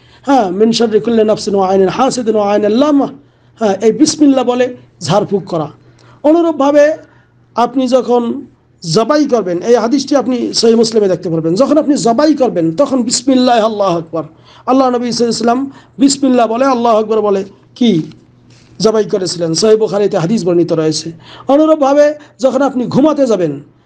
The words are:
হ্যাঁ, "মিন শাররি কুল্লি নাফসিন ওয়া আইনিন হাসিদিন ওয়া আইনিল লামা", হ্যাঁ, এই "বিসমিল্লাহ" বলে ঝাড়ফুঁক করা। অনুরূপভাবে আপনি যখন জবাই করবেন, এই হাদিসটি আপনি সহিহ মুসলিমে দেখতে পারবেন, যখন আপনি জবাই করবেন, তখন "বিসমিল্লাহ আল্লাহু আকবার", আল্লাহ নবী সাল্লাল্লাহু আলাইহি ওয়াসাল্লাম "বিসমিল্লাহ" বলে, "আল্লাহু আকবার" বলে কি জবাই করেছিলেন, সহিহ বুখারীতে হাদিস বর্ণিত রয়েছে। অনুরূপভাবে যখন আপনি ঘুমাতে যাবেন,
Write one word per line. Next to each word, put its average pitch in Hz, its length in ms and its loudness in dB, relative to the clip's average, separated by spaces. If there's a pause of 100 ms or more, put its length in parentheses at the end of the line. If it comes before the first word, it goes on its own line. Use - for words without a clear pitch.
(220)
হ্যাঁ, 247 280 0
"মিন 214 220 0
শাররি 220 280 0
কুল্লি 226 240 0
নাফসিন 208 300 -2
ওয়া 196 140 0
আইনিন 190 200 2
হাসিদিন 226 480 -2
ওয়া 202 160 0
আইনিল 208 260 0
লামা", 277 300 2 (500)
হ্যাঁ, 202 220 0
এই 220 120 2
"বিসমিল্লাহ" 269 520 2
বলে 247 320 -2 (240)
ঝাড়ফুঁক 190 440 -2
করা। 156 260 -6 (520)
অনুরূপভাবে 302 760 2 (580)
আপনি 240 340 -2
যখন 240 580 0 (460)
জবাই 233 320 2
করবেন, 185 380 -2
এই 233 140 2
হাদিসটি 277 400 -2
আপনি 240 380 -2
সহিহ 226 220 2
মুসলিমে 220 320 2
দেখতে 180 220 -2
পারবেন, 165 240 -2
যখন 269 240 2
আপনি 269 180 0
জবাই 233 380 2
করবেন, 175 420 -2
তখন 196 260 0
"বিসমিল্লাহ 247 640 0
আল্লাহু 202 340 -2
আকবার", 165 260 -8 (420)
আল্লাহ 262 240 2
নবী 240 220 -4
সাল্লাল্লাহু 233 120 -2
আলাইহি 226 260 -2
ওয়াসাল্লাম 269 220 -2 (260)
"বিসমিল্লাহ" 254 480 2
বলে, 233 180 -2
"আল্লাহু 233 320 2
আকবার" 220 240 0
বলে 196 240 0 (300)
কি 196 280 0 (800)
জবাই 214 240 2
করেছিলেন, 170 500 -4
সহিহ 214 220 4
বুখারীতে 202 420 -2
হাদিস 170 260 -2
বর্ণিত 175 280 0
রয়েছে। 160 400 -2 (360)
অনুরূপভাবে 294 640 2 (260)
যখন 254 220 0
আপনি 254 240 -2
ঘুমাতে 277 400 2
যাবেন, 170 340 -2 (260)